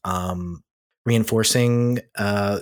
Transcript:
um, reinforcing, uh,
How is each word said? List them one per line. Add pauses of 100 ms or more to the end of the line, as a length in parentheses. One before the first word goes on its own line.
um, (560)
reinforcing, (180)
uh,